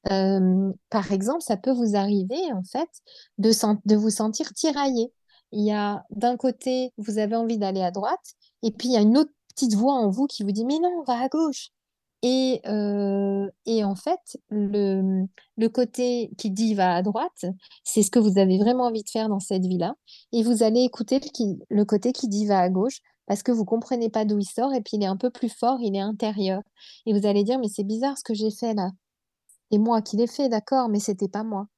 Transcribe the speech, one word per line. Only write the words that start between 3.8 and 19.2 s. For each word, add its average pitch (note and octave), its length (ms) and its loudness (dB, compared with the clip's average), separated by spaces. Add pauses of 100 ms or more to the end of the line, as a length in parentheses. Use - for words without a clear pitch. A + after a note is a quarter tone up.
de G#3+ 100 4
vous G#3+ 160 2
sentir A3 420 -4
tiraillé. C4+ 600 -2 (400)
Il G#3 120 -2
y G#3 80 2
a, G#3 380 -2
d'un A#3+ 260 0
côté, B3+ 640 -2
vous G#3+ 200 -4
avez G#3+ 180 0
envie A3+ 220 -2
d'aller F#3+ 240 -2
à F3+ 80 0
droite, G#3+ 440 -6 (280)
et A3+ 100 0
puis A#3+ 160 -6
il B3+ 40 2
y A#3 40 4
a G#3+ 40 6
une G#3+ 160 6
autre D4+ 140 4 (240)
petite A#3 200 0
voix B3+ 200 2
en A3 160 2
vous B3+ 160 0
qui - 160 -8
vous G3+ 100 -2
dit, « A3 140 -2
Mais D4 140 0
non, F4+ 100 2 (100)
on C#4+ 40 -10
va A#3+ 180 -2
à C4 60 -2
gauche. » D4+ 420 -2 (520)
Et, B3+ 440 2
euh, G3+ 840 -2 (160)
et A3 200 0
en G3 100 -2
fait, - 440 -6 (120)
le, G3 760 0 (320)
le A3+ 120 2
côté B3 680 -2
qui G#3 140 -4
dit, « G#3+ 260 0
Va F#3 200 4
à F3+ 60 0
droite », G#3 440 -4 (380)
c'est - 180 2
ce G3+ 80 2
que B3 80 4
vous G#3 200 4
avez F#3+ 200 6
vraiment B3 260 2
envie A3 200 -2
de - 40 -14
faire A3 200 -4